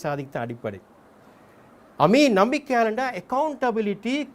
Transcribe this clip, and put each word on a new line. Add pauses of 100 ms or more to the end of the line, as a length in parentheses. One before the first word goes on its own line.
சாதிக்
தான்
அடிப்படை. (1160)
அமீன்
நம்பிக்கையாளன்டா
அக்கௌண்டபிலிட்டி,